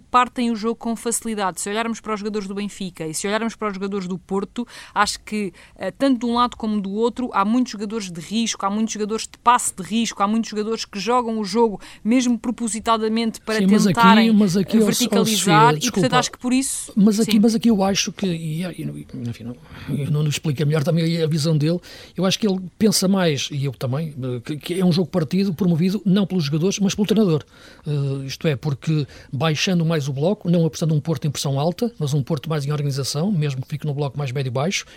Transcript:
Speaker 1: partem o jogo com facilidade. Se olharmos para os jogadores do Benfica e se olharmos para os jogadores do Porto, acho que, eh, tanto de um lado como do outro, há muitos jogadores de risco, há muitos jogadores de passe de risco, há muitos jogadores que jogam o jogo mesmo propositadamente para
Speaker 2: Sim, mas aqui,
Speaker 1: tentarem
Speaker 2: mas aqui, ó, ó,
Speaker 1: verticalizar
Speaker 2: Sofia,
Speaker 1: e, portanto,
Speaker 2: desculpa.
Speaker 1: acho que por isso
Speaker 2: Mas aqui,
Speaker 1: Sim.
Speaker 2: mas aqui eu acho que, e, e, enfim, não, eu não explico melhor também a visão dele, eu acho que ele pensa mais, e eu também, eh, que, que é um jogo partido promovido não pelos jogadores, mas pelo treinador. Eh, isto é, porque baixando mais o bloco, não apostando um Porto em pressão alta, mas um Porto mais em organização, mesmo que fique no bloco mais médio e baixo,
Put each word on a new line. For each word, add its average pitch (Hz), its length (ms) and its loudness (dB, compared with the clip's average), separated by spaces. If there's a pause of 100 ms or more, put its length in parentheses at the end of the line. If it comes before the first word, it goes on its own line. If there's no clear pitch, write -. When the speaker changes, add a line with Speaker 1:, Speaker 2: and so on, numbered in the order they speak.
(120)
Speaker 1:
partem 247 400 2
o 233 40 -2
jogo 226 200 -2
com 226 220 -6
facilidade. 214 640 -4
Se - 80 -6
olharmos 226 320 -4
para 220 140 -6
os 202 40 -6
jogadores 208 260 -6
do 196 100 -8
Benfica 190 520 -8
e 160 60 -8
se - 120 -6
olharmos 214 300 -2
para 214 140 -4
os 196 60 -8
jogadores 196 300 -6
do 185 120 -6
Porto, 196 500 -6 (260)
acho 202 300 0
que, 208 300 -6 (240)
eh, 190 140 -6
tanto 269 300 2
de 240 40 -4
um 233 80 0
lado 240 240 0
como 214 240 -2
do 190 100 -6
outro, 240 400 -2
há 196 140 2
muitos 240 260 2
jogadores 208 400 -6
de 165 80 -8
risco, 208 460 -2
há 196 40 0
muitos 214 240 -2
jogadores 214 380 -4
de - 100 -20
passe 240 320 2
de 190 100 -10
risco, 214 380 -2
há 202 60 2
muitos 220 220 0
jogadores 214 340 -6
que - 160 -10
jogam 226 400 -2
o 208 60 -4
jogo 208 340 2 (240)
mesmo 240 340 2
propositadamente 220 1000 -2
para 220 200 -2
Speaker 2:
Sim, 190 80 4
mas 202 200 6
aqui, 180 80 2
Speaker 1:
tentarem 226 380 8
Speaker 2:
mas 202 240 4
aqui, 208 200 2
ó, 226 40 8
ó, 214 40 6
Speaker 1:
verticalizar 214 880 4
Speaker 2:
Sofia, 151 120 -2
Speaker 1:
e, 220 40 -2
portanto, 202 100 0
Speaker 2:
desculpa. 254 160 4
Speaker 1:
acho 247 140 0
que - 80 -20
por 247 120 -2
isso - 460 -2
Speaker 2:
Mas 208 220 6
aqui, 226 140 4
Speaker 1:
Sim. 226 60 6
Speaker 2:
mas 220 160 4
aqui 233 140 2
eu 202 120 4
acho 196 300 0
que, - 160 -6
e, 165 360 -4
e, 151 440 -8 (220)
enfim, 110 160 -10
não, 120 100 -10 (340)
eu 139 220 -2
não 151 160 0
explico 147 380 -2
melhor 151 180 0
também 165 380 0
a 156 60 0
visão 156 300 0
dele, 160 220 0 (380)
eu 170 80 0
acho 185 120 0
que - 100 -2
ele 190 120 0 (180)
pensa 196 300 2
mais, 180 440 2
e 143 140 -4
eu 139 80 -2
também, 143 500 -4
eh, 123 200 -4
que, 156 140 -8
que 175 220 -6
é 185 60 4
um 180 60 6
jogo 160 180 2
partido 185 440 0
promovido 180 520 2
não 196 200 4
pelos 175 200 -2
jogadores, 160 340 0
mas 202 160 0
pelo 202 100 0
treinador. 185 380 2 (420)
Eh, 139 400 -2
isto 135 220 -6
é, 147 80 0
porque 151 500 -2 (260)
baixando 160 540 0
mais 156 220 0
o 147 60 -4
bloco, 170 360 -2
não 170 160 4
apostando 160 300 0
um 147 40 4
Porto 160 280 -4
em - 20 0
pressão 135 300 -2
alta, 233 400 0
mas 143 160 -2
um 143 80 2
Porto 156 260 -4
mais 156 160 -2
em 143 60 -4
organização, 143 600 -2
mesmo 147 300 -2
que - 60 -8
fique 147 180 -8
no 147 80 -2
bloco 139 240 -4
mais 143 140 -4
médio 131 180 -4
e - 20 -8
baixo, 139 340 -2 (120)